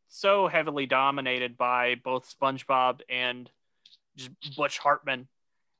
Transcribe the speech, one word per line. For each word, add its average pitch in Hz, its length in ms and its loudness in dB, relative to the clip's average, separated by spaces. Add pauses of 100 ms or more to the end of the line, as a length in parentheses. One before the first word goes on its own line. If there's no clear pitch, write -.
so 196 400 2
heavily 151 380 0
dominated 131 680 0
by 123 400 0
both 127 420 -6
SpongeBob 131 720 0
and 123 420 -6 (680)
just 135 400 -16
Butch 147 220 -2
Hartman. 135 500 -2 (500)